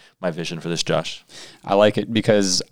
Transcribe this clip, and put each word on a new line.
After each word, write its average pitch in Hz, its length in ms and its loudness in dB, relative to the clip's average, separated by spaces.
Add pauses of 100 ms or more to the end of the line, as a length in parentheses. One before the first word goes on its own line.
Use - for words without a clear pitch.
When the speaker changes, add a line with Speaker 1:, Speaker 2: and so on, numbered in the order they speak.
(200)
Speaker 1:
my 92 100 -2
vision 82 280 -8
for 82 120 -8
this, 82 120 -4
Josh. - 400 -2 (400)
Speaker 2:
I 98 120 0
like 104 240 6
it 104 120 -4
because 104 600 2